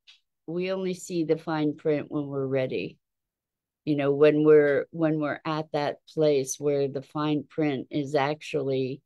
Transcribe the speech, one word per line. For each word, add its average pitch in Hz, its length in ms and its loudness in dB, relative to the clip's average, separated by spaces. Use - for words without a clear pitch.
we 180 240 -6
only 190 240 -4
see 175 300 -4
the 156 140 2
fine 156 380 -2
print 151 340 -2
when 147 160 -4
we're 139 200 -6
ready, 131 520 -4
you 151 100 2
know, 143 160 0
when 151 320 6
we're, 147 460 6
when 160 280 0
we're 147 260 -4
at 160 280 -4
that 147 240 -2
place 147 460 2
where 143 300 0
the 135 140 -8
fine 151 460 -2
print 147 420 -2
is 143 240 -4
actually 135 920 -2